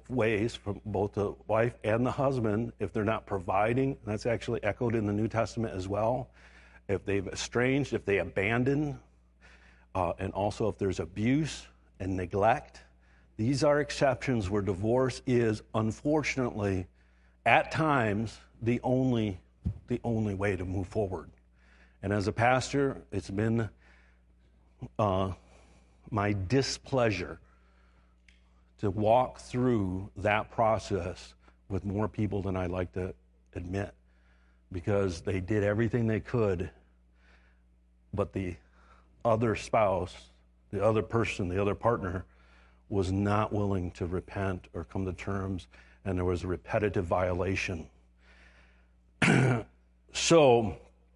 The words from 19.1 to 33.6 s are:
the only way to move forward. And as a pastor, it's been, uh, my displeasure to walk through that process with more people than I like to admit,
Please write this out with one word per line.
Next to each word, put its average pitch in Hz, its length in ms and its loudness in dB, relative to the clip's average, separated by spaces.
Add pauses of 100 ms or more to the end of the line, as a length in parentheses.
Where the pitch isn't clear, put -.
the 120 160 -2
only 110 300 0
way 98 220 0
to 90 100 -6
move 92 220 -4
forward. 90 420 -4 (720)
And 101 80 -2
as 104 160 0
a 107 40 0
pastor, 127 720 2 (100)
it's 98 180 -6
been, 110 400 0 (1300)
uh, 95 340 2 (800)
my 101 260 0 (120)
displeasure 113 920 0 (1400)
to 104 120 0
walk 110 480 2
through 104 800 0
that 104 340 0
process 104 800 -2 (360)
with 92 160 -4
more 101 220 -2
people 101 340 -2
than 95 140 -4
I 92 120 -2
like 92 260 -4
to 92 200 -6 (420)
admit, 92 380 -6 (800)